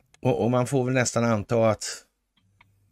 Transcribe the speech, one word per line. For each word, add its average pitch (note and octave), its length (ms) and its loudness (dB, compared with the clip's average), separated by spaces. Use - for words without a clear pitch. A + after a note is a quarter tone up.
Och, - 240 0
och A2+ 80 0
man B2 160 0
får C3 180 -2
väl B2+ 80 -2
nästan A#2 300 0
anta A2+ 460 2
att - 360 -4